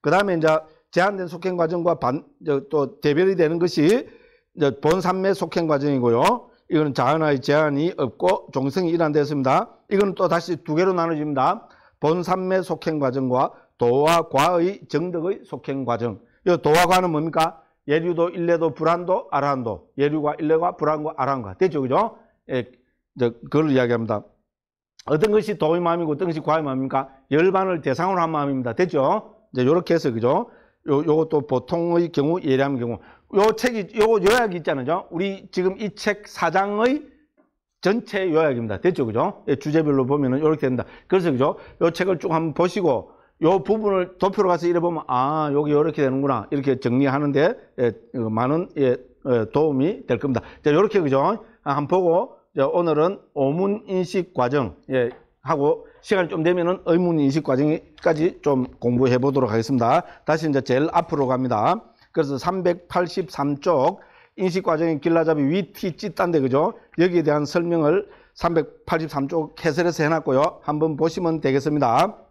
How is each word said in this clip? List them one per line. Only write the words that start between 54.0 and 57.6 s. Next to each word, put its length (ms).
과정, 420
예, 180
하고 460
시간이 280
좀 140
되면은 420
의문 340
인식 240
과정까지 960